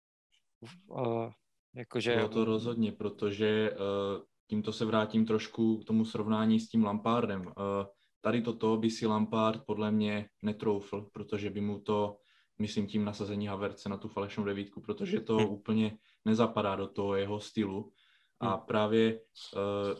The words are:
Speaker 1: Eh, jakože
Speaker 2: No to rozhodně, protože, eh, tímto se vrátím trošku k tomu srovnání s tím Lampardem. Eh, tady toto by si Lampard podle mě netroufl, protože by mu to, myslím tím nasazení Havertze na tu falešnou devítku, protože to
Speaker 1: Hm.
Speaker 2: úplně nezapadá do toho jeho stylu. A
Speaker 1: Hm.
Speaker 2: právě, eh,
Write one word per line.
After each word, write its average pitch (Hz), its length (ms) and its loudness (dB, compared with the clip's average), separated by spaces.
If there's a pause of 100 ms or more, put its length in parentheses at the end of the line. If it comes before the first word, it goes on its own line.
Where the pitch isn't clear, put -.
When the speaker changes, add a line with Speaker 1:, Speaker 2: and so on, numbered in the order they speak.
(960)
Speaker 1:
Eh, 117 340 -2 (440)
jakože 120 460 0
Speaker 2:
No 107 80 0
to 110 160 2
rozhodně, 110 460 0
protože, 107 840 0
eh, - 20 -8 (720)
tímto 107 260 -2
se 113 120 -2
vrátím 110 400 2
trošku 110 520 2
k 101 80 -10
tomu 113 200 2
srovnání 110 540 2
s 110 100 -8
tím 113 140 4
Lampardem. 104 640 0
Eh, 98 360 -2 (360)
tady 113 200 2
toto 113 360 0
by 110 120 4
si 113 180 -4
Lampard 110 580 2
podle 107 260 0
mě 107 380 0 (120)
netroufl, 104 720 -2
protože 101 360 -4
by 101 120 -4
mu 101 180 -2
to, 104 380 0 (420)
myslím 107 280 -2
tím 104 180 0
nasazení 104 420 -4
Havertze 98 420 -4
na 98 80 -4
tu 110 100 -10
falešnou 101 360 -4
devítku, 101 380 -4
protože 107 400 -2
to 110 160 2
Speaker 1:
Hm. 107 80 4
Speaker 2:
úplně 107 520 0 (280)
nezapadá 110 500 2
do 98 120 -4
toho 101 280 -2
jeho 98 240 0
stylu. 104 520 -4 (480)
A 95 160 0
Speaker 1:
Hm. - 120 -4
Speaker 2:
právě, 113 540 4 (340)
eh, 101 40 -4 (400)